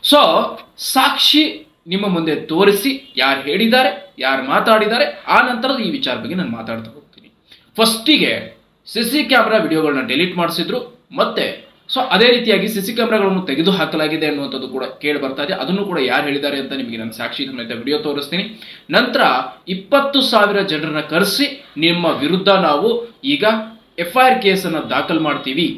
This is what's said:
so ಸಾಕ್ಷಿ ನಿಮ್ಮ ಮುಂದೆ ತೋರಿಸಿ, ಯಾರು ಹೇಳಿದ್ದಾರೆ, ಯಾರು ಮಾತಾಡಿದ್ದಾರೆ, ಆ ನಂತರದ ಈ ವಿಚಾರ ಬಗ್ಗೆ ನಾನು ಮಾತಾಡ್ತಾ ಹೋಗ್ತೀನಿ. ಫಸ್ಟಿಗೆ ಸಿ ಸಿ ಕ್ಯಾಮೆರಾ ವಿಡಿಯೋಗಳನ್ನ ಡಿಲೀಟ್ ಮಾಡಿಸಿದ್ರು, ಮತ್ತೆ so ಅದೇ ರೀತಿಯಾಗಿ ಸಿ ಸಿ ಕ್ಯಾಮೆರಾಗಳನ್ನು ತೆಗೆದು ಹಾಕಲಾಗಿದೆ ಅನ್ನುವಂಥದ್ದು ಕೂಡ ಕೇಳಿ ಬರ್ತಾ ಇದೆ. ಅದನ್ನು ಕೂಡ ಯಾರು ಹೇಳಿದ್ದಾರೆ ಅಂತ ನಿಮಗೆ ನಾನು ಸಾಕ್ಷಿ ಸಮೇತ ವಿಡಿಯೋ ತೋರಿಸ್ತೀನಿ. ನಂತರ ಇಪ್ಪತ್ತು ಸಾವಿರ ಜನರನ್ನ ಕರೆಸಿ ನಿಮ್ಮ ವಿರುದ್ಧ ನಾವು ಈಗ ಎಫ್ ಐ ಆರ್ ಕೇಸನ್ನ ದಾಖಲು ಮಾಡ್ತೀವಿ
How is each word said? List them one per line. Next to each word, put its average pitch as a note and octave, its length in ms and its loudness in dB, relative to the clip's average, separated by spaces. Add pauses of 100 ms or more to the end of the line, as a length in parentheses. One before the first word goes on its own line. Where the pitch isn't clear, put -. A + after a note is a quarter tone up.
(120)
so D4 100 6 (560)
ಸಾಕ್ಷಿ - 640 2 (440)
ನಿಮ್ಮ G3 200 -2
ಮುಂದೆ E3 280 0
ತೋರಿಸಿ, G3+ 800 0
ಯಾರು C3+ 240 2
ಹೇಳಿದ್ದಾರೆ, F#3+ 760 0
ಯಾರು C3+ 240 0
ಮಾತಾಡಿದ್ದಾರೆ, G#3+ 840 2
ಆ G3 140 6
ನಂತರದ B3+ 380 -2
ಈ F#3+ 120 -2
ವಿಚಾರ C3 240 -4
ಬಗ್ಗೆ B2 200 -8
ನಾನು D#3+ 140 -4
ಮಾತಾಡ್ತಾ A2+ 420 -8
ಹೋಗ್ತೀನಿ. - 120 -20 (760)
ಫಸ್ಟಿಗೆ A3+ 560 2 (600)
ಸಿ A3+ 100 -2
ಸಿ C4+ 200 -2
ಕ್ಯಾಮೆರಾ A3 340 2
ವಿಡಿಯೋಗಳನ್ನ D3+ 500 0
ಡಿಲೀಟ್ E3+ 300 0
ಮಾಡಿಸಿದ್ರು, E3+ 420 -2 (380)
ಮತ್ತೆ D#3+ 500 -2 (260)
so B3+ 60 -2 (120)
ಅದೇ G3+ 160 4
ರೀತಿಯಾಗಿ A3 400 2
ಸಿ G#3+ 140 -4
ಸಿ F#3 120 -4
ಕ್ಯಾಮೆರಾಗಳನ್ನು G#3 480 0
ತೆಗೆದು E3 300 0
ಹಾಕಲಾಗಿದೆ D#3 560 0
ಅನ್ನುವಂಥದ್ದು C#3 400 -4
ಕೂಡ B2+ 160 -6 (180)
ಕೇಳಿ D3 200 -2
ಬರ್ತಾ C3+ 220 -4
ಇದೆ. F#3+ 100 -4
ಅದನ್ನು F3+ 320 -2
ಕೂಡ F3+ 140 -4
ಯಾರು C3 240 0
ಹೇಳಿದ್ದಾರೆ C#3 360 -2
ಅಂತ C3 140 -6
ನಿಮಗೆ A#2+ 240 -6
ನಾನು A2+ 140 -8
ಸಾಕ್ಷಿ A#2+ 340 -6
ಸಮೇತ B2 260 -10
ವಿಡಿಯೋ B2 260 -4
ತೋರಿಸ್ತೀನಿ. D3 460 -4 (480)
ನಂತರ A#3+ 300 2 (460)
ಇಪ್ಪತ್ತು C#4 540 0
ಸಾವಿರ G3+ 400 4
ಜನರನ್ನ D#3 380 -2
ಕರೆಸಿ F3+ 460 0 (320)
ನಿಮ್ಮ E3+ 280 2
ವಿರುದ್ಧ D#3+ 440 0
ನಾವು F3 400 4 (340)
ಈಗ C#3+ 220 0 (540)
ಎಫ್ E3+ 180 -2
ಐ B3+ 120 6
ಆರ್ B3+ 120 2
ಕೇಸನ್ನ F#3 380 0 (140)
ದಾಖಲು D#3 260 0
ಮಾಡ್ತೀವಿ C#3+ 480 -2 (100)